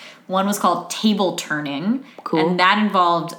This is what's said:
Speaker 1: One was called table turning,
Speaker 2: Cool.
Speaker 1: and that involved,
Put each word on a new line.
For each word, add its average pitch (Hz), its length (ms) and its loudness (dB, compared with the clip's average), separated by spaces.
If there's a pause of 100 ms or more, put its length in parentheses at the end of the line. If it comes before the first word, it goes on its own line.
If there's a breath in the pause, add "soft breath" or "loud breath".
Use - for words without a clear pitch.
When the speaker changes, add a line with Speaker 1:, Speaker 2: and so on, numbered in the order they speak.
(260 loud breath)
Speaker 1:
One 190 200 0
was 202 120 -2
called - 320 0
table 196 440 0
turning, 151 680 -4 (180 loud breath)
Speaker 2:
Cool. 160 280 0
Speaker 1:
and 180 100 0
that 190 180 4
involved, 175 600 0